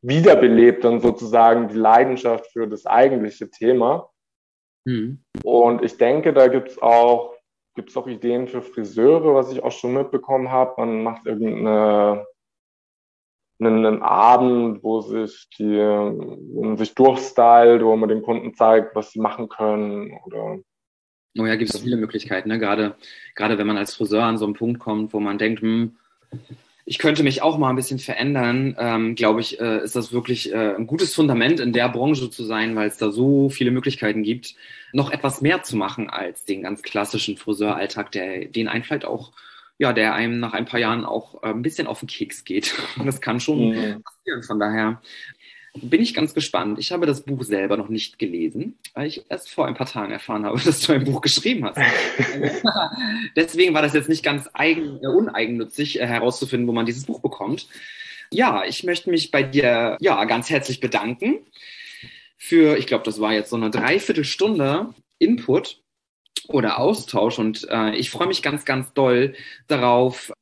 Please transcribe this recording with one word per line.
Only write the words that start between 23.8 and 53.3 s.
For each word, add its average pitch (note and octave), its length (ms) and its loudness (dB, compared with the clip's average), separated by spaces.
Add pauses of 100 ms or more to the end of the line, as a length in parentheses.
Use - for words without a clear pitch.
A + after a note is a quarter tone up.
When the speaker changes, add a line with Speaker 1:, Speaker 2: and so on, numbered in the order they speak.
Speaker 2:
Friseur G#2+ 300 0
an A2+ 140 0
so G#2+ 80 -2
einen G#2 80 -2
Punkt A#2+ 260 -4
kommt, G#2+ 340 -4
wo G#2+ 60 -2
man G2+ 180 -4
denkt, G#2+ 240 -2
„Hm, A2+ 360 -2 (880)
ich - 120 -8
könnte D3+ 260 2
mich C3 180 2
auch D#3+ 160 0
mal C#3 120 2
ein B2+ 60 0
bisschen C3 240 -4
verändern“, C3 800 -2
ähm, A2+ 360 -2
glaub A2 240 2
ich, - 200 -8
äh, A2+ 240 -2
ist A2 140 -6
das A#2 160 -6
wirklich, A#2+ 400 -4
äh, G#2+ 220 0
ein A2+ 120 -6
gutes E3 260 -2
Fundament, C#3 460 2
in A#2+ 140 -2
der A#2+ 160 2
Branche B2+ 400 -2
zu - 160 -12
sein, A2+ 320 -4
weil's G#2+ 200 -2
da G#2+ 140 -2
so C3+ 380 4
viele B2 220 0
Möglichkeiten A#2 520 -2
gibt, A#2 320 -6 (380)
noch C#3 180 0
etwas C#3 300 -4
mehr D#3+ 220 0
zu - 120 -10
machen G2+ 340 -4
als F2+ 360 -10
den F#2+ 160 -4
ganz F#2 220 -10
klassischen G#2 540 -4
Friseuralltag, G2+ 760 -4
der, F#2 320 -8
den A2+ 240 -4
einen A#2+ 160 -4
vielleicht D3 200 -6
auch, - 280 -10 (440)
ja, C3+ 140 2
der A2 220 2
einem A#2 260 -2
nach A#2 140 -6
ein A2 120 -4
paar A#2+ 140 -4
Jahren A#2 240 -2
auch, - 400 -8
äh, G#2+ 60 -6
ein A2+ 140 -4
bisschen A#2 240 -4
auf - 120 -8
den - 80 -12
Keks - 380 -12
geht. F#2+ 300 -4 (120)
<laughs> - 100 -12
Und A#2+ 100 -4
das C3+ 120 -4
kann B2+ 220 -4
schon B2 300 0
Speaker 1:
Mhm. A2 320 -6
Speaker 2:
passieren. B2 400 -10
Von G#2+ 160 -4
daher A2 420 -2 (760)
bin C#3+ 240 0
ich A#3 120 0
ganz D#3 200 -2
gespannt. E3+ 460 -2
Ich G3 140 -6
habe E3+ 120 -2
das C#3 200 -2
Buch C3 180 -6
selber G2 320 0
noch G#2 140 -6
nicht A2 280 -8
gelesen, F2 600 -6 (160)
weil C#3+ 140 -6
ich - 200 -12
erst - 220 -12
vor - 180 -2
ein B2+ 60 -6
paar B2+ 140 -6
Tagen G#2+ 260 -8
erfahren G#2+ 320 -6
habe, G#2+ 120 -4
<laughs> - 60 -4
dass D#3+ 160 2
du - 140 0
ein C3+ 100 2
Buch C3 160 -2
geschrieben G#3 460 0
hast. - 120 -8
<laughs> G#3+ 1600 -2